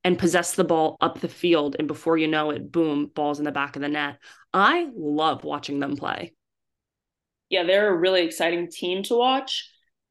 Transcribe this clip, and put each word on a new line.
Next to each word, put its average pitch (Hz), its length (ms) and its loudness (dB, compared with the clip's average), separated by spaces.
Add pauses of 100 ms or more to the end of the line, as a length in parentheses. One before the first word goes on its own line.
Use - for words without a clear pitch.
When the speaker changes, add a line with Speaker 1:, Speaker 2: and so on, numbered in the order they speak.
Speaker 1:
and 180 160 4
possess 175 360 2
the 180 100 4
ball 156 340 2
up 143 220 0
the 170 80 -4
field, 151 500 2
and 156 80 -2
before 165 300 0
you 160 100 0
know 156 220 0
it, - 200 -8
boom, 147 460 0
ball's 147 240 -2
in 147 60 -4
the 147 80 -4
back 139 240 -4
of 139 40 -6
the 143 60 -4
net. 147 300 -4 (360)
I 285 400 2
love 151 520 -2
watching 143 340 -6
them 139 160 -4
play. - 380 -8 (1160)
Speaker 2:
Yeah, 180 140 0
they're 196 240 4
a 190 100 2
really 180 280 2
exciting 170 440 -2
team 180 340 -6
to 233 120 0
watch. 262 560 0 (400)